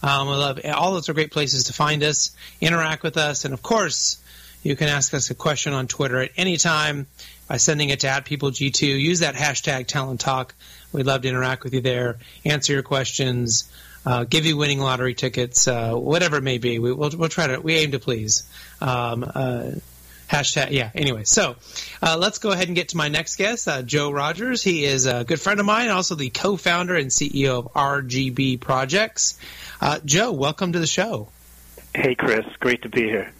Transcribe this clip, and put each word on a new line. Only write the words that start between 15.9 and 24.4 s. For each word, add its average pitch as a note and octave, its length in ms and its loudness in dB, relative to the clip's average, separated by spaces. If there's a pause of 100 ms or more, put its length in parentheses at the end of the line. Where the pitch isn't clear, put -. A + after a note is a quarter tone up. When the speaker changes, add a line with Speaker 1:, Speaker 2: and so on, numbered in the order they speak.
Speaker 1:
whatever D3 440 2
it C#3 60 0
may C3 140 0
be. A#2 220 0
We, A#2+ 120 2
we'll, D3 240 0
we'll E3 140 0
try D#3+ 180 0
to, C3 140 0
we D#3+ 140 0
aim D#3 160 2
to C3+ 80 -2
please. G#2+ 500 -2 (320)
Um, A#2+ 420 0
uh, B2+ 480 -2 (580)
hashtag, C#3+ 420 0
yeah, B2 220 0
anyway. B2+ 300 -2
So, D3 320 2 (460)
uh, D#3+ 160 4
let's G3 220 0
go G#3+ 120 0
ahead F#3 160 2
and F3 80 -2
get E3+ 140 0
to E3+ 80 -4
my D3+ 100 2
next D3+ 300 -2
guest, G#3+ 320 0
uh, C#3 120 0
Joe C#3+ 300 0
Rogers. E3+ 500 -2